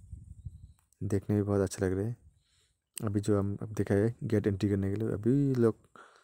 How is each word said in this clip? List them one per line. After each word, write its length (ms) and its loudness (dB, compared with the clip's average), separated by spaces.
देखने 340 0
में 100 2
बहुत 160 2
अच्छा 240 -2
लग 80 0
रहा 120 -2
है। 100 -6
अभी 220 -2
जो 200 2
हम 220 -2
अब 120 -10
देखा 220 0
है 280 2
गेट 240 0
एंट्री 220 0
करने 200 0
के 60 -4
लिए, 160 -4
अभी 440 2
लोग 200 4